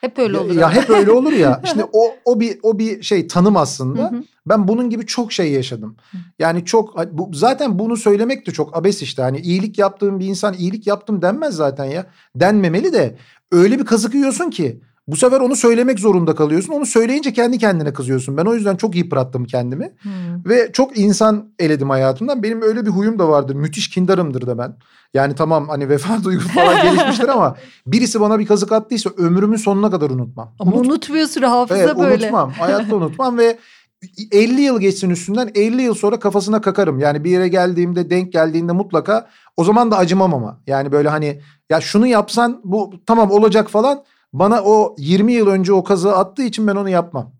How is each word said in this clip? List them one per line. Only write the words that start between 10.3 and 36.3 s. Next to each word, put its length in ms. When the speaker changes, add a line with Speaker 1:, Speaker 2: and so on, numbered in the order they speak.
Speaker 2:
iyilik 320
yaptım 360
denmez 320
zaten 300
ya. 220
Denmemeli 560
de 240
öyle 260
bir 60
kazık 300
yiyorsun 360
ki 300
bu 80
sefer 240
onu 160
söylemek 440
zorunda 340
kalıyorsun. 380
Onu 140
söyleyince 460
kendi 260
kendine 340
kızıyorsun. 440
Ben 80
o 100
yüzden 220
çok 200
yıprattım 480
kendimi. 480
Speaker 1:
Hmm. 440
Speaker 2:
Ve 260
çok 260
insan 600
eledim 320
hayatımdan. 520
Benim 200
öyle 240
bir 40
huyum 280
da 100
vardır. 260
Müthiş 360
kindarımdır 560
da 120
ben. 180
Yani 200
tamam, 340
hani 200
vefa 360
<laughs> 0
duygusu 240
falan 340
gelişmiştir 460
ama 280
birisi 340
bana 180
bir 80
kazık 260
attıysa 440
ömrümün 400
sonuna 340
kadar 200
unutmam. 480
Speaker 1:
Ama 140
Speaker 2:
Unut- 140
Speaker 1:
unutmuyorsun, 560
hafıza 380
Speaker 2:
Evet, 180
Speaker 1:
böyle. 260
Speaker 2:
unutmam. 260
Hayatta 460
Speaker 1:
<laughs> 0
Speaker 2:
unutmam 420
ve 200
elli 300
yıl 180
geçsin 300
üstünden, 440
elli 280
yıl 120
sonra 240
kafasına 420